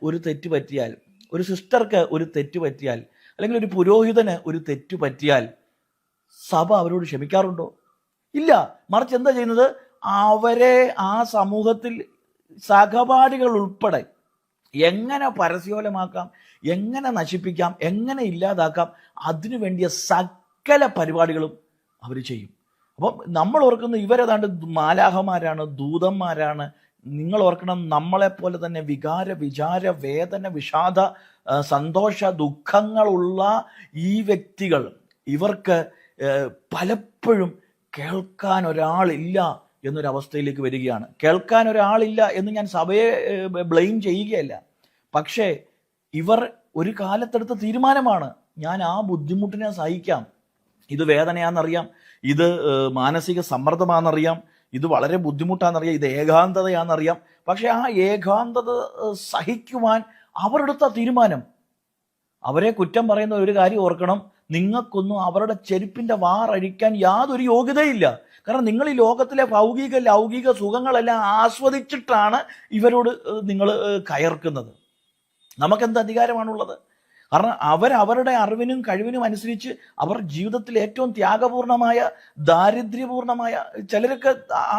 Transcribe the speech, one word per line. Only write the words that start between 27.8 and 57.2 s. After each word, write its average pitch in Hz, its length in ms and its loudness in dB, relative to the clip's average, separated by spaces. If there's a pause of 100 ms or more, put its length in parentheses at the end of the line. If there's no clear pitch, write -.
നമ്മളെപ്പോലെ 180 760 0
തന്നെ 170 140 -8
വികാര, 156 520 -6
വിചാര, 156 560 -4
വേദന, 175 600 -4
വിഷാദ, 170 520 0 (480)
ആ, 139 120 0
സന്തോഷ, 165 640 0
ദുഃഖങ്ങളുള്ള 190 1400 0 (300)
ഈ 185 260 -2
വ്യക്തികൾ, 190 760 -2 (300)
ഇവർക്ക്, 175 640 0 (300)
ഏ, 139 260 0
പലപ്പോഴും 196 1120 -2 (400)
കേൾക്കാൻ 185 680 -4
ഒരാളില്ല 160 960 -2 (220)
എന്നൊരവസ്ഥയിലേക്ക് 143 760 -6
വരികയാണ്. 127 460 -4 (180)
കേൾക്കാൻ 185 440 4
ഒരാളില്ല 220 580 2
എന്ന് 196 260 -4
ഞാൻ 208 140 -4
സഭയെ, 190 440 2
ഏ, 190 360 -2
ബ്ലെയിം 175 540 0
ചെയ്യുകയല്ല. 190 600 -4 (520)
പക്ഷേ 156 480 -2 (520)
ഇവർ 165 340 0 (280)
ഒരു 185 240 -2
കാലത്തെടുത്ത 220 500 -4
തീരുമാനമാണ്, 220 840 0 (240)
"ഞാൻ 170 240 -6
ആ 175 180 -2
ബുദ്ധിമുട്ടിനെ 196 720 -4
സഹിക്കാം, 170 560 -4 (640)
ഇത് 147 140 -2
വേദനയാണെന്നറിയാം, 165 840 0 (360)
ഇത്, 151 460 2
ഏ, 135 180 0
മാനസിക 160 520 -2
സമ്മർദ്ദമാണെന്നറിയാം, 165 1000 0 (300)
ഇത് 131 140 -4
വളരെ 147 300 0
ബുദ്ധിമുട്ടാണെന്നറിയാം, 165 800 -2
ഇത് 143 120 -2
ഏകാന്തതയാണെന്നറിയാം." 165 1080 2 (320)